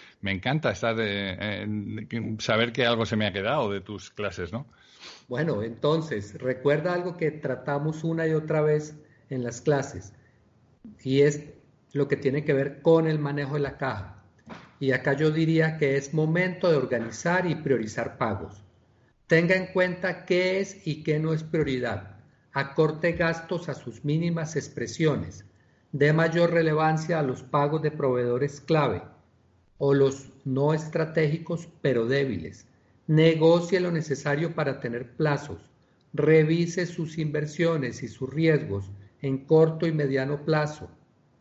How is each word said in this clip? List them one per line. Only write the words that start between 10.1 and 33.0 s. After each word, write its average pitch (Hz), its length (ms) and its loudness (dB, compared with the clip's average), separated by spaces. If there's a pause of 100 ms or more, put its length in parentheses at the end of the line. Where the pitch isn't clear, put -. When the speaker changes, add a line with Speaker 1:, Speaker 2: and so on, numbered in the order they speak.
Speaker 2:
y 135 200 2
es 147 240 4 (480)
lo 139 140 0
que - 100 0
tiene 143 260 0
que 151 100 2
ver - 280 -2
con 165 260 6
el 156 120 0
manejo 143 340 -4
de 147 80 -2
la 135 160 -6
caja. 107 440 -6 (600)
Y 131 100 2
acá 127 220 2
yo 156 180 2
diría 160 460 2
que 139 180 2
es 139 180 -4
momento 170 560 0
de 160 60 4
organizar 127 720 -2
y 147 60 0
priorizar 113 640 -2
pagos. 95 440 -4 (640)
Tenga 170 300 4
en 185 120 -2
cuenta 180 580 -2
qué 185 340 0
es - 260 -8
y 156 160 -4
qué 151 160 0
no 156 160 -2
es 156 100 -4
prioridad. 123 760 -4 (340)
Acorte 151 600 0
gastos 165 560 -4
a 139 40 -6
sus - 300 -12
mínimas 156 540 -2
expresiones. 120 880 -2 (480)
Dé 147 180 4
mayor 165 400 4
relevancia 160 680 2
a 151 40 0
los 127 180 -2
pagos 147 400 0
de 151 100 0
proveedores 127 680 0
clave 143 420 2 (760)
o 139 160 2
los 139 360 2 (140)
no 139 300 0
estratégicos 160 960 -2 (120)
pero 120 240 2
débiles. 131 640 -2 (400)